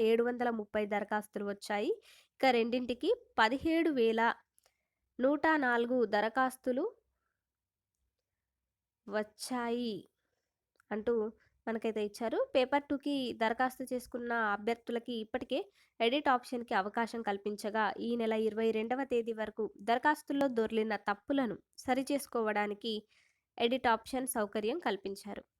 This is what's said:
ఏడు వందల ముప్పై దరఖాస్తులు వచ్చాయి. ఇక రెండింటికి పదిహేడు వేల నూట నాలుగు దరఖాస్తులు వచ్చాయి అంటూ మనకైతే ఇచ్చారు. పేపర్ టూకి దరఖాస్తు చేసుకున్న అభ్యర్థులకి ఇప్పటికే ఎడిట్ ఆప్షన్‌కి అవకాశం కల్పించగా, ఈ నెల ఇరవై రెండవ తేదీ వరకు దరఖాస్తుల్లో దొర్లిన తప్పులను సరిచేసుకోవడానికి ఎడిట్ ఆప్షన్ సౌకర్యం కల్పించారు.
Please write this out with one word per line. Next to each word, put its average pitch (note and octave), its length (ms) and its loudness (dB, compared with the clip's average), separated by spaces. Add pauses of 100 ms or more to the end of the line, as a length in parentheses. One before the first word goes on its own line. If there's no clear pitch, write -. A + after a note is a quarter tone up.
ఏడు A3+ 200 4
వందల A#3+ 260 0
ముప్పై G#3+ 360 -2
దరఖాస్తులు G#3 600 -4
వచ్చాయి. G#3 460 -2 (480)
ఇక - 60 2
రెండింటికి B3 680 2 (260)
పదిహేడు D#4+ 540 2
వేల A3+ 300 2 (960)
నూట C#4+ 280 2 (100)
నాలుగు A#3+ 480 2
దరఖాస్తులు A3 800 0 (2250)
వచ్చాయి A#3 880 -4 (960)
అంటూ A3 220 -2 (540)
మనకైతే A3+ 380 -2
ఇచ్చారు. A3+ 400 -4
పేపర్ C#4 380 2
టూకి C#4+ 300 -4 (200)
దరఖాస్తు A3+ 500 0
చేసుకున్న A#3+ 500 -6 (180)
అభ్యర్థులకి A#3 640 -4
ఇప్పటికే A#3+ 460 -4 (400)
ఎడిట్ B3+ 300 4
ఆప్షన్‌కి B3 460 0
అవకాశం G#3+ 460 0
కల్పించగా, G#3 600 -2 (160)
ఈ A#3 160 -4
నెల A3+ 240 0
ఇరవై A3 320 0
రెండవ A3+ 320 -2
తేదీ A#3 300 0
వరకు G#3+ 300 -4 (180)
దరఖాస్తుల్లో C#4 640 2
దొర్లిన A3 480 0
తప్పులను G#3+ 600 -2 (220)
సరిచేసుకోవడానికి A3+ 1160 -2 (640)
ఎడిట్ B3+ 300 2
ఆప్షన్ A#3+ 400 0
సౌకర్యం A3 520 -2
కల్పించారు. G3 640 -6 (160)